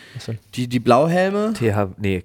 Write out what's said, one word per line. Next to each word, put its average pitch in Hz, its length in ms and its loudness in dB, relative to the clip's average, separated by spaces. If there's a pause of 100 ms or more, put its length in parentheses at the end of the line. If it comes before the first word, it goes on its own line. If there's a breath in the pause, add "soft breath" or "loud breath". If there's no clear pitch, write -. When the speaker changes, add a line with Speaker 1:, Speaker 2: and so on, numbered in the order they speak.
(160 loud breath)
Speaker 1:
Was 120 100 -12
denn? 113 140 -8 (160)
Speaker 2:
die, 123 120 -4
die 123 120 -2
Blauhelme? 180 760 2
Speaker 3:
T 113 200 0
H, 104 220 0
nee, 95 280 -2